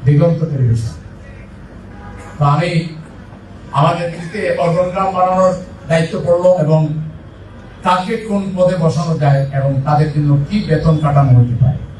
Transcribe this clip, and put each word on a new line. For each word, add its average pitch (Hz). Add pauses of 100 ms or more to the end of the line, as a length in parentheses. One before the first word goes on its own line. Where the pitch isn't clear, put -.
দিগন্ত 156
টেলিভিশন। 123 (1500)
তো 147
আমি 165 (840)
আমার 160
নেতৃত্বে 170
অর্গানগ্রাম 180
বানানোর 185 (340)
দায়িত্ব 160
পড়লো 175
এবং 156 (960)
কাকে 208
কোন 196
পদে 180
বসানো 160
যায় 139
এবং 135
তাদের 151
জন্য 147 (120)
কি 208
বেতন 156
কাঠামো 139
হতে 120
পারে। - (220)